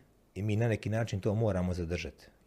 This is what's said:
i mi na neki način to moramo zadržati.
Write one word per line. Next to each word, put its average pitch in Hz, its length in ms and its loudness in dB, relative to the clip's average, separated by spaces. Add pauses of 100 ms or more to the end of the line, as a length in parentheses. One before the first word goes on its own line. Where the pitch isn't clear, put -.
(340)
i 95 80 -4
mi 107 140 0
na 117 120 2
neki 107 200 0
način 110 320 -2
to 101 140 2
moramo 92 400 2
zadržati. 82 520 -4 (200)